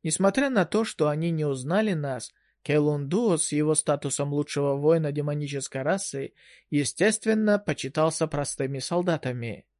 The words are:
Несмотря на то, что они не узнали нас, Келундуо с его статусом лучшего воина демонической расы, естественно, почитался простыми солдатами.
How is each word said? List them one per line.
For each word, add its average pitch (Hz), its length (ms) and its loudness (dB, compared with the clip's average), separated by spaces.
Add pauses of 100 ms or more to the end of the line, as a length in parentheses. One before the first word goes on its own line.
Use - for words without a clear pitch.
Несмотря 196 480 2
на 214 140 4
то, 214 200 0
что 160 240 0
они 156 220 0
не 156 140 0
узнали 151 500 0
нас, 139 380 -6 (300)
Келундуо 151 720 2
с - 160 -2
его 151 220 2
статусом 143 580 -2
лучшего 143 420 0
воина 151 380 2
демонической 143 720 -4
расы, 143 500 -2 (380)
естественно, 214 880 2
почитался 156 680 -2
простыми 139 540 -4
солдатами. 127 840 -2 (140)